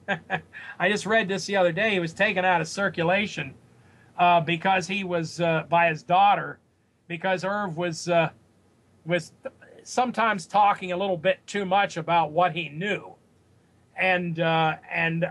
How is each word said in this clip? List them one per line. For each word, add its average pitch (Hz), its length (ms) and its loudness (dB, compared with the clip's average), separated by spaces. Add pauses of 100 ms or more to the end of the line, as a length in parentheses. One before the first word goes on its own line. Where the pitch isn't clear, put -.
(380)
<laughs> - 420 -16
I 180 100 2
just 208 160 -2
read 220 220 2
this 190 180 -4
the 202 100 -4
other 180 160 4
day. 208 200 0
He 190 80 0
was 165 140 -4
taken 196 300 0
out 180 160 4
of 165 80 -4
circulation, 180 880 -2 (640)
uh, 175 240 6
because 170 460 0
he 196 180 -6
was, 165 340 -4
uh, 160 300 0
by 170 180 4
his 160 160 -4
daughter, 175 560 2 (480)
because 175 380 -2
Irv 196 320 -4
was, 170 320 -6
uh, 170 200 2 (760)
was 165 260 -2 (520)
sometimes 220 640 -2
talking 202 460 2
a 175 60 -2
little 190 200 -2
bit 180 300 0
too 202 180 -4
much 190 300 0
about 165 360 0
what 170 220 2
he 160 160 -6
knew. 175 440 -6 (800)
And, 180 440 0
uh, 160 360 2 (160)
and 165 400 -2